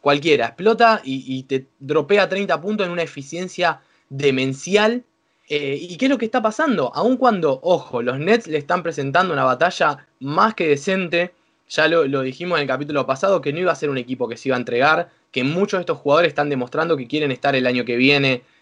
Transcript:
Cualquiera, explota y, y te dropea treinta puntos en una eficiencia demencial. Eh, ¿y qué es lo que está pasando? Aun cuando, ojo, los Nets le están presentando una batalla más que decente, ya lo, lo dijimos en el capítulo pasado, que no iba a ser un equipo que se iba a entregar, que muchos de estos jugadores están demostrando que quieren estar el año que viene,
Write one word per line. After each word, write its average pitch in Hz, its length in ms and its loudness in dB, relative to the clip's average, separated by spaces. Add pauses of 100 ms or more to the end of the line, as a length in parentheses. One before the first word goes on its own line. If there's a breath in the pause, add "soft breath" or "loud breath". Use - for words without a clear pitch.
Cualquiera, 143 460 4
explota 220 580 2
y, 135 180 -6 (140)
y 131 80 -10
te 135 240 -4 (100)
dropea 151 500 2
treinta 185 320 -2
puntos 202 240 -4
en 175 80 -4
una 170 120 -4
eficiencia 165 760 -6 (280 soft breath)
demencial. 139 960 0 (440)
Eh, 143 320 -4
¿y 175 160 -14
qué 262 100 0
es 269 40 2
lo 262 80 0
que 226 60 -4
está 220 180 -2
pasando? 214 540 0
Aun 233 200 2
cuando, 190 460 0
ojo, 139 400 -2
los 123 160 -2
Nets 202 300 0
le 151 100 -2
están 175 240 -2
presentando 160 500 -2
una 135 120 0
batalla 147 640 0 (100)
más 175 360 0
que 170 120 -2
decente, 175 640 0 (360)
ya 156 180 2
lo, 160 220 4
lo 135 140 0
dijimos 151 360 -4
en 147 40 0
el 139 60 -4
capítulo 143 380 -2
pasado, 180 340 0
que 139 120 -4
no 165 80 -6
iba 180 100 2
a 156 60 0
ser 151 120 -4
un 135 100 -2
equipo 123 300 -6
que 117 80 -10
se - 120 -8
iba 127 80 0
a - 20 -2
entregar, 131 520 0 (200 soft breath)
que 127 140 -2
muchos 185 340 -2
de 180 40 -4
estos 156 160 -4
jugadores 156 320 2
están 147 200 -2
demostrando 147 460 -2
que 127 100 -6
quieren 147 240 -2
estar 135 240 0
el 127 140 0
año 123 160 0
que 120 100 -4
viene, 135 480 2 (200)